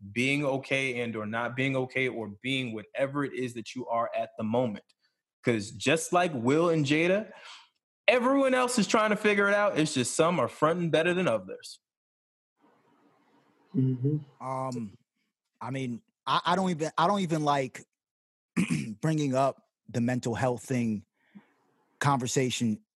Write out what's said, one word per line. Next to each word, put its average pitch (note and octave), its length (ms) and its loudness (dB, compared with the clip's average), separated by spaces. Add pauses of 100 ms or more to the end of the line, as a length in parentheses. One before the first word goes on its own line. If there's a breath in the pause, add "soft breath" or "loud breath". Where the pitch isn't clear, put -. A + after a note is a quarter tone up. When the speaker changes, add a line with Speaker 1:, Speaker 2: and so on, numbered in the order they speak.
(120)
Speaker 1:
being C3+ 320 0
okay C3+ 560 -2
and A2+ 160 -4
or G#2+ 100 -4
not A#2 300 -4
being C3+ 180 0
okay C3 340 -2
or A2 200 -6 (140)
being C3 320 -4
whatever C3+ 500 -4
it C3 80 -6
is B2 220 -6
that A#2 200 -12
you B2 120 -8
are A#2 300 -2
at A2+ 200 -4
the A2+ 80 -6
moment. A2+ 400 -2 (580)
'Cause A2 280 0
just C#3+ 420 0
like F3+ 220 2
Will C#3 360 2
and D#3+ 140 2
Jada, F3 460 2 (760 loud breath)
everyone C4 480 4
else B3 240 2
is G3 80 4
trying G#3+ 240 4
to G3+ 60 2
figure G3+ 320 2
it G3+ 60 4
out. G#3 240 2
It's D3+ 160 0
just B2 200 -2
some E3 240 2
are A#2+ 100 2
fronting E3+ 420 0
better E3 240 2
than F3+ 140 0
others. - 520 -6 (2000)
Speaker 2:
Mm-hmm. C3 400 0 (300)
Speaker 3:
Um, B2+ 460 -8 (680)
I A2+ 100 -10
mean, C3 320 -6 (240)
I, D3 180 2
I F3 120 2
don't F#3 140 0
even, D3+ 280 -2
I D#3+ 80 4
don't G3+ 140 2
even D#3 240 0
like C#3+ 400 0 (720)
<clears throat> C#3+ 440 -2
bringing D3+ 340 0
up C3+ 280 0 (260)
the A#2 120 -4
mental A#2+ 340 0
health B2 280 -2
thing A#2 420 -2 (960 loud breath)
conversation B2+ 800 0 (160)